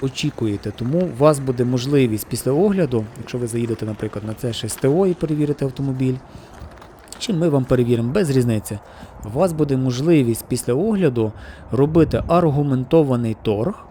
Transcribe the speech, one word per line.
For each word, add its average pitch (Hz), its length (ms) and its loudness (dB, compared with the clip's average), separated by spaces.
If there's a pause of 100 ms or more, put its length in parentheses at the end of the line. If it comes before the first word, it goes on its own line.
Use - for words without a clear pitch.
очікуєте. 113 680 -4
Тому 131 280 -2
у 160 200 -2
вас 147 200 4
буде 127 260 -2
можливість 127 640 2
після 123 220 -2
огляду, 151 540 2 (120)
якщо 120 200 -8
ви 120 100 -4
заїдете, 113 380 -2
наприклад, 107 420 -6
на 110 60 -6
це 117 200 -6
шість - 260 -8
Т 135 80 2
О 175 200 4
і 180 60 0
перевірите 147 520 -2
автомобіль, 131 500 -2 (1040)
чи - 140 -4
ми 165 160 2
вам 139 160 2
перевіримо, 123 460 2
без 180 180 0
різниці. 117 500 0 (460)
У 107 40 -10
вас 165 240 0
буде 147 240 0
можливість 131 720 2
після 123 260 -2
огляду 143 580 2 (400)
робити 147 560 2
аргументований 139 1120 2
торг 113 500 -2